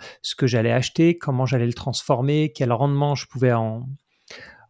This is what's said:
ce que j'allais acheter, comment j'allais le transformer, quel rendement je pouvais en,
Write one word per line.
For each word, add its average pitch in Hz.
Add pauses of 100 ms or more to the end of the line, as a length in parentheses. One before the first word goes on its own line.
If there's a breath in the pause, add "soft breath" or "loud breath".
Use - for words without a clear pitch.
(220 loud breath)
ce -
que -
j'allais 117
acheter, 160
comment 131
j'allais 120
le 120
transformer, 139
quel 123
rendement 143
je 131
pouvais 123
en, 113 (840 loud breath)